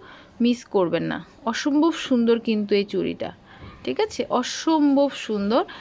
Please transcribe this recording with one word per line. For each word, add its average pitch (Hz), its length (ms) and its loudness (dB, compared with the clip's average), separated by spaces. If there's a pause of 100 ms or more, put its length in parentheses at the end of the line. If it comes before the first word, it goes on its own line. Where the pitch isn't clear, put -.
(400)
মিস 240 240 2
করবেন 170 380 0
না, 160 160 -4 (260)
অসম্ভব 294 480 2
সুন্দর 233 460 2
কিন্তু 214 360 -2
এই 202 100 2
চুড়িটা, 170 460 -4 (540)
ঠিক 254 160 -2
আছে? 427 200 -2 (100)
অসম্ভব 285 760 2 (180)
সুন্দর, 214 360 0 (180)